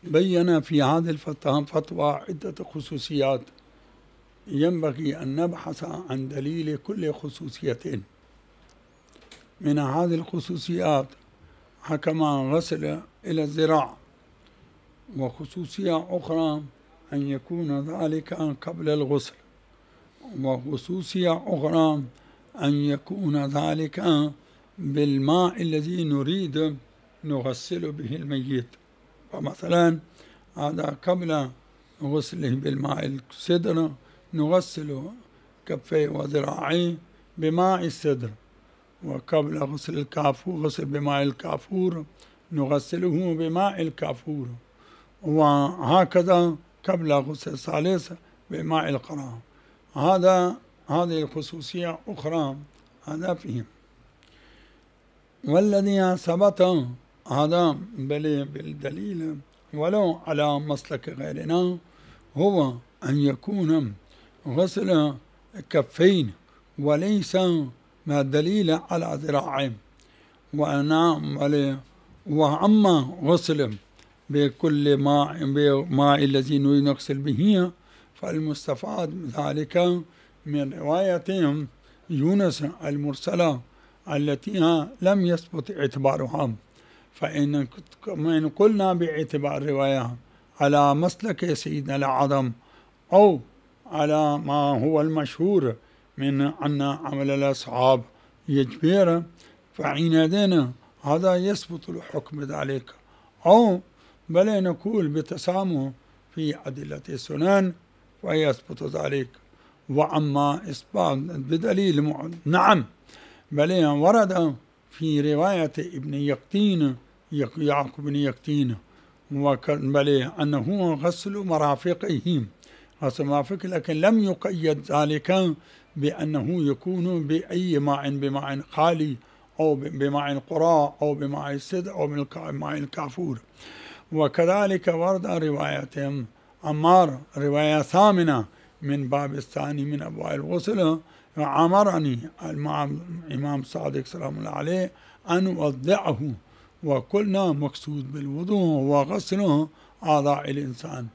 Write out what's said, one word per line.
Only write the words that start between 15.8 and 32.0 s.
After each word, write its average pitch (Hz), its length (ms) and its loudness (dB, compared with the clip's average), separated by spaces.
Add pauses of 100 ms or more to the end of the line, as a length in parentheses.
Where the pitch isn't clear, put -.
أخرى 160 520 -2 (520)
أن 143 140 -2
يكون 143 520 -4
ذلك 156 540 -4
قبل 160 560 -4
الغسل، 143 440 -2 (1080)
وخصوصية 165 1080 -2
أخرى 160 540 2 (600)
أن 147 120 2
يكون 147 720 -2
ذلك 151 580 -2 (720)
بالماء 147 840 2
الذي 165 420 -2
نريد 151 720 -2 (460)
نغسل 147 680 -4
به 147 240 -8
الميت. 135 520 -4 (640)
فمثلا 170 680 0 (580)
هذا 147 400 -4 (100)
قبل 160 420 0 (540)